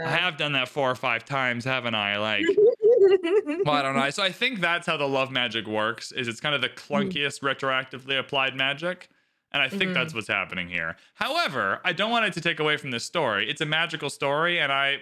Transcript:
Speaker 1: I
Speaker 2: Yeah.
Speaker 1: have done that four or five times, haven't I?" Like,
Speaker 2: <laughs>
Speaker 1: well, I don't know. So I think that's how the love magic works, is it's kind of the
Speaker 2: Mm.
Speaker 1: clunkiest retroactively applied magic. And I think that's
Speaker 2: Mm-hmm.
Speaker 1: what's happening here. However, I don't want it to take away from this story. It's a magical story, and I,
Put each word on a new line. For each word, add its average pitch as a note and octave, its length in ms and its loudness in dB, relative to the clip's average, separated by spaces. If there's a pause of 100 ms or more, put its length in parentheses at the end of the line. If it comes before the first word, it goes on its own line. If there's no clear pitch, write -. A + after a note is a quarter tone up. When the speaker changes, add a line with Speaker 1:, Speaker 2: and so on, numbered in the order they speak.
Speaker 1:
I C3+ 60 -2
Speaker 2:
Yeah. D3+ 60 2
Speaker 1:
have F3 220 0
done D3 140 -2
that C3 160 0
four C3+ 220 0
or B2+ 60 2
five A#2 280 -2
times, B2+ 420 -2
haven't B2 280 -2
I?" G#2 240 0
Like, A2 400 0
Speaker 2:
<laughs> G4 1080 4
Speaker 1:
well, D3+ 100 2
I C#3+ 80 2
don't C3+ 140 0
know. C3+ 140 2
So G3 120 -2
I F#3+ 100 4
think A#3+ 280 -2
that's E3+ 260 0
how E3 100 0
the C#3+ 120 0
love C3 220 0
magic A#2 360 -2
works, G#2+ 460 -2
is B2 160 -4
it's A2+ 120 -6
kind D3+ 140 -2
of C3+ 60 0
the B2 80 0 (240)
Speaker 2:
Mm. C#3 240 0
Speaker 1:
clunkiest C#3+ 260 -2
retroactively C3 760 -2
applied C3 380 -2
magic. C#3+ 520 -4 (440)
And C#3+ 100 2
I C3 60 2
think F#3 260 -2
that's B2+ 180 0
Speaker 2:
Mm-hmm. A2 60 -6
Speaker 1:
what's G#2 100 -6
happening F2+ 400 -2
here. E2+ 280 -4 (180)
However, G3+ 720 0
I F3+ 80 0
don't G3 180 0
want A#3 160 2
it F#3+ 80 -2
to E3+ 60 -8
take D#3 200 -2
away D3+ 160 2
from C#3 140 -6
this A#2 140 -4
story. A#2 440 0
It's D3 120 -4
a D#3 60 -2
magical D#3 440 -2
story, D#3 500 0
and C#3+ 120 2
I, C#3 300 2